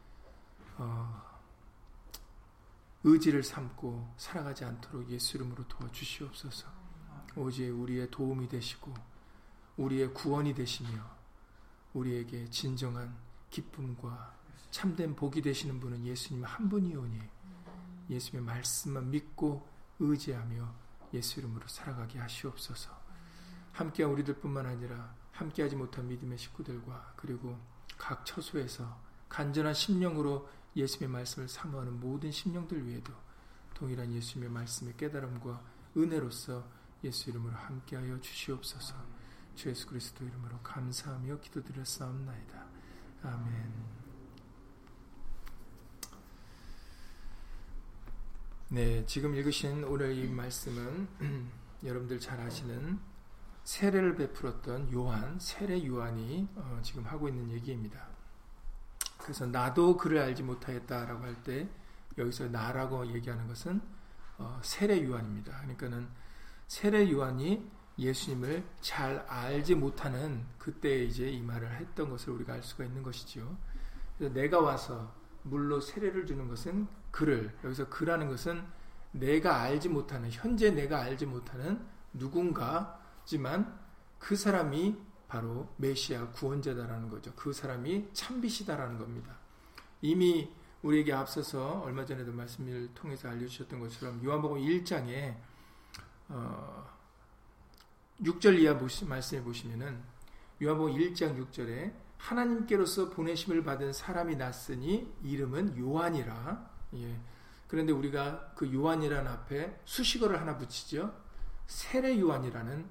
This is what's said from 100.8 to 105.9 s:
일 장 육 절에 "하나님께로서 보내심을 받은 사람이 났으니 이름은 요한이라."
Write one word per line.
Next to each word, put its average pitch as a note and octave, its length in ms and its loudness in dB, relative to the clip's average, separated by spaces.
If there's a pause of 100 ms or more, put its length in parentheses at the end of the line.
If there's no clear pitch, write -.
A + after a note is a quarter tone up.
일 F3 220 6
장 D3+ 220 4
육 B2+ 160 -4
절에 B2+ 420 -2 (220)
"하나님께로서 A3 920 4
보내심을 E3 520 2
받은 C#3 300 0
사람이 E3+ 440 0
났으니 C3+ 760 0 (100)
이름은 C#3 560 2
요한이라." C#3 920 0 (240)